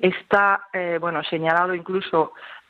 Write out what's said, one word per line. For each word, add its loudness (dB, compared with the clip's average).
está, 2
eh, -2
bueno, -4
señalado 0
incluso, -2